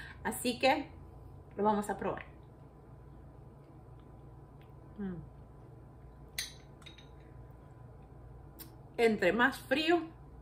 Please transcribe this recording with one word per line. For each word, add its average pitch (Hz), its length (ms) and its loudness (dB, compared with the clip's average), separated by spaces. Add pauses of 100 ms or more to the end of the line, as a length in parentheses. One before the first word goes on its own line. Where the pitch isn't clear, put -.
(220)
Así 226 360 0
que 277 300 6 (680)
lo 202 60 4
vamos 208 260 4
a 196 80 -2
probar. 180 260 -2 (2750)
Mm. 185 380 -6 (3500)
Entre 214 360 8
más 247 260 6
frío, 311 420 6 (420)